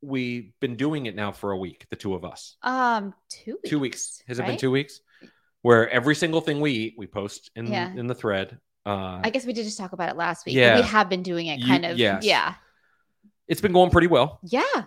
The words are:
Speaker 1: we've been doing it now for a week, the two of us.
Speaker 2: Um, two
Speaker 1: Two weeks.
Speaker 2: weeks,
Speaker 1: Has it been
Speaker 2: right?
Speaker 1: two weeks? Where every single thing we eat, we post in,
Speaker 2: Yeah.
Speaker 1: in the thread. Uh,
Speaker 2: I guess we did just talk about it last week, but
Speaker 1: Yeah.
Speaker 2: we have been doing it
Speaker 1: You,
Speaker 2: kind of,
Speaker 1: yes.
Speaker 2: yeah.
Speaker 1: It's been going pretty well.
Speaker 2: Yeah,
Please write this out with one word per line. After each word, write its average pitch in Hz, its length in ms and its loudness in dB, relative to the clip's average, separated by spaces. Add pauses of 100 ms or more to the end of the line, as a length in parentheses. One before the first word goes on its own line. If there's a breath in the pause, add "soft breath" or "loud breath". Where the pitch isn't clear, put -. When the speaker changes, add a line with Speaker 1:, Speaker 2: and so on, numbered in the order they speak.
Speaker 1:
we've 123 580 -6
been 120 160 -4
doing 143 320 -4
it 101 80 -10
now 104 160 -4
for 101 200 -6
a 95 60 -2
week, 92 320 -10
the - 60 -10
two 98 180 -6
of 87 120 -8
us. - 360 -16
Speaker 2:
Um, 240 520 -2 (160)
two 294 360 -14
Speaker 1:
Two 151 140 -2
weeks. - 400 -8
Speaker 2:
weeks, - 80 -20
Speaker 1:
Has 123 120 -8
it 127 40 -4
been 127 80 -2
Speaker 2:
right? - 80 -6
Speaker 1:
two 135 120 0
weeks? 139 300 -4 (640 soft breath)
Where 117 260 8
every 127 260 2
single 160 260 0
thing 147 200 -2
we 151 100 2
eat, 110 260 -4
we 101 100 -12
post - 480 -8
in, 117 120 -8
Speaker 2:
Yeah. 175 280 -4
Speaker 1:
in 120 120 -6
the 123 80 -4
thread. 98 440 -4 (260)
Uh, 95 380 -6
Speaker 2:
I 226 80 -2
guess 254 140 -4
we 247 80 -6
did 220 120 -6
just 208 120 -10
talk 185 160 -12
about 175 160 -4
it 131 60 -6
last 170 300 -4
week, - 100 -4
but 131 40 4
Speaker 1:
Yeah. 120 180 8
Speaker 2:
we - 60 6
have 208 260 2
been 185 140 -4
doing 170 240 -4
it 147 120 -6
Speaker 1:
You, 123 80 -2
Speaker 2:
kind 139 180 2
of, 170 120 -4
Speaker 1:
yes. 104 260 2
Speaker 2:
yeah. 110 320 2 (920)
Speaker 1:
It's 165 140 -2
been 208 120 2
going 180 180 8
pretty 170 160 6
well. 143 360 2
Speaker 2:
Yeah, 233 180 -2 (260)